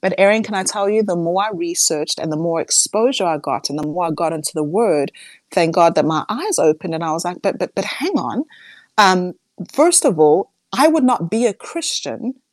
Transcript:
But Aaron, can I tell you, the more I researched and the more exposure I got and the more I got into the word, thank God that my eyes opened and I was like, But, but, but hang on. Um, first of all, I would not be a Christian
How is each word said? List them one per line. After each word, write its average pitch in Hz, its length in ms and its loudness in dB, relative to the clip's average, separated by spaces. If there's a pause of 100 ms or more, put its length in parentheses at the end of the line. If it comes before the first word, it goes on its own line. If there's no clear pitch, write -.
But 185 160 0
Aaron, 208 260 4
can 208 120 -8
I 190 80 -4
tell 202 260 -2
you, 214 140 2
the 190 140 -2
more 175 260 -2
I 220 100 -2
researched 165 680 -2
and 165 120 -4
the 151 40 -2
more 165 240 -2
exposure 220 680 0
I 156 120 -2
got 135 300 -4
and 147 100 -4
the 147 80 -6
more 165 200 -4
I 165 40 -2
got 160 220 -2
into 151 220 -6
the 156 80 -2
word, 156 500 0 (380)
thank 165 240 2
God 175 220 4
that 143 100 2
my 156 220 0
eyes 330 300 -4
opened 160 360 0
and 165 100 -6
I 160 80 -2
was 165 120 -4
like, 180 180 -6
But, - 160 -2
but, - 160 -6
but 190 100 -2
hang 330 340 -4
on. 127 260 -2 (520)
Um, 185 380 4 (360)
first 320 360 4
of 180 120 2
all, 156 340 4 (200)
I 262 160 4
would 311 160 2
not 226 260 0
be 233 160 0
a 208 60 2
Christian - 840 -8 (160)